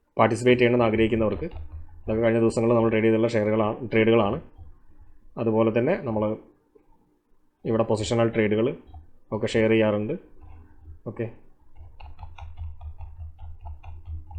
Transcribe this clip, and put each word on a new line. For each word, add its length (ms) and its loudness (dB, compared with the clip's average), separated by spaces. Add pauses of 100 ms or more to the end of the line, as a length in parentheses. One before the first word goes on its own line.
(180)
പാർട്ടിസിപ്പേറ്റ് 440 4
ചെയ്യണമെന്ന് 240 4
ആഗ്രഹിക്കുന്നവർക്ക്, 600 0
അതൊക്കെ 760 -8
കഴിഞ്ഞ 180 4
ദിവസങ്ങളിൽ 360 2
നമ്മൾ 140 4
ട്രേഡ് 140 2
ചെയ്തുള്ള 240 4
ഷെയറുകളാണ്, 640 0
ട്രേഡുകളാണ്. 500 4 (960)
അതുപോലെ 420 2
തന്നെ 220 0
നമ്മൾ 360 -2 (1300)
ഇവിടെ 180 0
പൊസിഷണൽ 440 2
ട്രേഡുകൾ 480 0 (560)
ഒക്കെ 160 -2
ഷെയർ 220 2
ചെയ്യാറുണ്ട്. 440 2 (920)
ഓക്കെ, 240 -8 (3000)